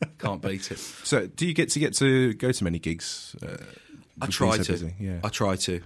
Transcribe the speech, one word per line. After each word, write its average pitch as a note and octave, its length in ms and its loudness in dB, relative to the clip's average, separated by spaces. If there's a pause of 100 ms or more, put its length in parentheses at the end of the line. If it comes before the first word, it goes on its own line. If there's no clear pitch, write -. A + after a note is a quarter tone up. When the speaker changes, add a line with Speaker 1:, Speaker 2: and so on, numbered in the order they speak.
(200)
Speaker 1:
Can't G2 220 -4
beat G2 300 -4
it. F#2+ 80 -8
Speaker 2:
So, - 480 -2
do D#3 200 -2
you E3 60 2
get E3 180 2
to, D3 80 0
get D3+ 160 2
to C3 400 6
go B2+ 160 2
to G#2+ 120 -2
many E2+ 160 2
gigs, - 640 -6
uh, - 160 -8 (640)
Speaker 1:
I C3+ 40 -2
Speaker 2:
with - 100 -2
Speaker 1:
try B2 160 4
Speaker 2:
being G#2 120 4
so F2+ 120 0
Speaker 1:
to. E2+ 80 -4
Speaker 2:
busy? F2 160 -6
Yeah. F#2 240 -4
Speaker 1:
I G#2 60 -2
try G2 260 2
to. F2+ 300 -2